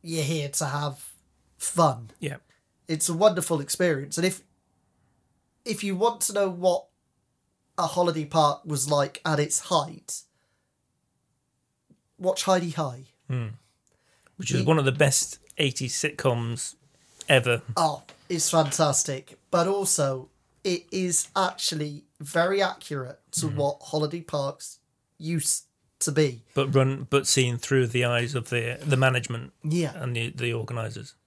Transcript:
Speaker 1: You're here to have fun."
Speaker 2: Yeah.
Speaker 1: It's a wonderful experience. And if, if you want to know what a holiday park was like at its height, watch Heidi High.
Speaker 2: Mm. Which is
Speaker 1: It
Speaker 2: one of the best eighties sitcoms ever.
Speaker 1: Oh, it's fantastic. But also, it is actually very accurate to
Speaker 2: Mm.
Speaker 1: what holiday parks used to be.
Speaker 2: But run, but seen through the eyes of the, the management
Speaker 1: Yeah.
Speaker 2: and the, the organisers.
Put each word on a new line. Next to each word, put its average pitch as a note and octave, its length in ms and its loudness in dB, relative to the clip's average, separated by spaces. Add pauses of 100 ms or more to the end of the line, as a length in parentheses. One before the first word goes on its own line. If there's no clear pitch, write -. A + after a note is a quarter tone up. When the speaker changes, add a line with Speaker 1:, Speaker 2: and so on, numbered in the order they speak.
Speaker 1:
You're E3 220 -4
here C#3+ 260 -2
to D3+ 160 -2
have C#3+ 400 -4 (500)
fun." A#2+ 540 2 (100)
Speaker 2:
Yeah. C3 160 -6 (500)
Speaker 1:
It's D#3+ 220 -2
a E3+ 60 0
wonderful E3+ 460 4
experience. C#3+ 580 -2
And E3+ 80 0
if, F#3 160 -2 (1200)
if A3 180 -4
you G3 140 -2
want A3 260 2
to - 120 0
know G3+ 160 2
what F3+ 360 2 (920)
a E3+ 80 0
holiday E3 400 0
park D3 400 2
was D3 240 -2
like C#3+ 340 0
at D3+ 160 0
its - 200 0
height, - 600 -4 (2000)
watch F#3 260 -2
Heidi F3+ 260 2
High. C3+ 340 -6 (260)
Speaker 2:
Mm. A#2 220 -4 (840)
Which - 140 -8
is B2 100 2
Speaker 1:
It A2+ 60 2
Speaker 2:
one D#3+ 120 4
of C#3 60 2
the C3+ 80 4
best C#3 460 2 (180)
eighties C3+ 380 -2
sitcoms A#2+ 800 -2 (560)
ever. A#2+ 320 4 (140)
Speaker 1:
Oh, D#3 260 0 (260)
it's E3+ 220 0
fantastic. D3 880 0 (120)
But F3 160 4
also, C#3+ 640 0 (340)
it F3+ 300 -4
is F3+ 420 -2
actually D3+ 720 -2 (160)
very F3 400 0
accurate C#3+ 600 -4 (120)
to - 140 -2
Speaker 2:
Mm. - 80 -4
Speaker 1:
what D3 280 -2
holiday D#3 380 -4
parks - 580 -6 (380)
used D#3+ 480 -2 (360)
to D3+ 120 0
be. C3+ 300 0 (120)
Speaker 2:
But C3+ 200 0
run, C3+ 340 4
but C#3 180 2
seen B2 320 2
through C3 300 2
the A#2+ 160 0
eyes A#2+ 300 0
of A#2+ 160 -4
the, A#2+ 340 -2
the C#3+ 120 4
management B2+ 560 0 (100)
Speaker 1:
Yeah. D#3 320 -2
Speaker 2:
and B2 220 -6
the, A#2 140 -2
the A#2+ 220 -4
organisers. A2+ 640 -8 (120)